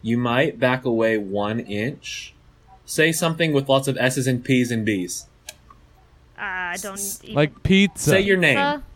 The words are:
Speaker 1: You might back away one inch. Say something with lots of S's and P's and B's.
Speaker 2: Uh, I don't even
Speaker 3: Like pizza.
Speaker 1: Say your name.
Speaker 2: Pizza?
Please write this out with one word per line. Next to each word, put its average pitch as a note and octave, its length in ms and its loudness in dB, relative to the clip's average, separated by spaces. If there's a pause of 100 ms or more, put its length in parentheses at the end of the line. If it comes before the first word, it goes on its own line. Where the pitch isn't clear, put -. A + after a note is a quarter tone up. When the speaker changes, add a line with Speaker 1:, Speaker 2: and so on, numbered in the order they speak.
Speaker 1:
You A2+ 160 0
might B2 400 0
back B2+ 260 0
away A2+ 320 2
one G2+ 420 -2
inch. - 720 -8 (520)
Say D#3+ 260 2
something E3 400 -2
with C#3 160 0
lots C3+ 220 2
of B2+ 80 -2
S's B2+ 300 0
and B2+ 180 0
P's B2 260 2
and A2+ 140 -2
B's. F#2+ 400 -4 (1120)
Speaker 2:
Uh, - 20 -20
I F#3 420 -6
don't G3+ 420 -10
even G#3+ 120 -10
Speaker 3:
Like D3+ 280 0
pizza. F#3+ 480 2
Speaker 1:
Say F#3+ 100 6
your G3+ 160 2
name. D#3 180 4
Speaker 2:
Pizza? C#4+ 280 -2 (120)